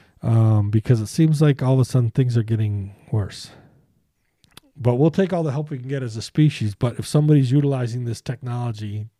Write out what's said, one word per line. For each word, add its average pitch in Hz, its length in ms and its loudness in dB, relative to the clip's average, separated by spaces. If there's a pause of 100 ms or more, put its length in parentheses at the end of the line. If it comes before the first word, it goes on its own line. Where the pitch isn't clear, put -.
(220)
Um, 110 500 4
because 110 280 2
it 104 60 -4
seems 156 340 2
like 147 220 2
all 131 120 2
of 131 60 4
a 123 40 4
sudden 120 260 0
things 123 260 0
are 117 60 2
getting 104 540 -4 (160)
worse. - 400 -4 (1200)
But 120 200 0
we'll 151 160 4
take 185 200 0
all 170 120 -2
the 143 80 -2
help 151 180 -6
we 139 80 -10
can 123 80 -14
get 139 160 -6
as 113 140 -8
a 113 60 -8
species. 147 520 0
But - 240 -4
if - 80 -8
somebody's 151 460 2
utilizing 127 540 0
this 117 140 -6
technology 113 880 -8 (140)